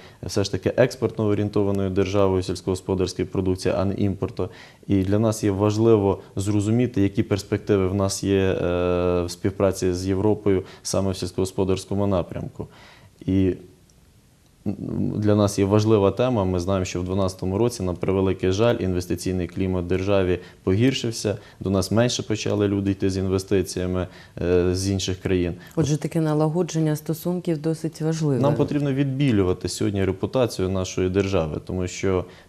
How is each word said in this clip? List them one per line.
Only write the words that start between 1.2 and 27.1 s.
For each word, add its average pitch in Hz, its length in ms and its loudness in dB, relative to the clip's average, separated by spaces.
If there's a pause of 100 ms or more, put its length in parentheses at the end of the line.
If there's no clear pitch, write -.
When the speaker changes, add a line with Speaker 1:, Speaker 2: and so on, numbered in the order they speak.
Speaker 1:
орієнтованою 101 640 0
державою 95 540 2
сільськогосподарської 92 840 -2
продукції, 92 500 -2
а 92 80 0
не 98 80 -2
імпорту. 95 560 -2 (380)
І 98 160 2
для 98 160 2
нас 110 240 0
є 104 80 2
важливо 104 680 4 (160)
зрозуміти, 104 680 2
які 101 220 2
перспективи 101 640 0
в 92 80 0
нас 98 280 0
є, 98 160 4
е, 90 840 2
в 87 80 -6
співпраці 95 640 0
з 92 140 -4
Європою 98 560 2 (200)
саме 98 280 -2
в 92 60 -4
сільськогосподарському 95 880 -2
напрямку. - 600 -4 (580)
І 95 280 2 (1600)
для 104 180 2
нас 101 240 2
є 101 60 4
важлива 104 460 4
тема. 120 340 0
Ми 92 140 0
знаємо, 92 260 0
що 90 160 -6
в - 20 -4
дванадцятому 92 540 -2
році, 117 260 0
на 90 100 -2
превеликий 95 580 0
жаль, 117 280 2
інвестиційний 92 680 -2
клімат 92 380 -2
в - 20 -8
державі 95 520 2 (240)
погіршився. 113 760 0 (220)
До 92 100 -4
нас 95 220 0
менше 120 320 2
почали 104 440 0
люди 98 240 0
йти 98 180 0
з 95 80 -2
інвестиціями, 92 880 -2 (340)
е, 90 340 2
з 98 140 -2
інших 92 280 -2
країн. 90 360 0 (220)
Speaker 2:
Отже, 151 220 0
таке 165 240 -4
налагодження 156 760 0
стосунків 165 680 -4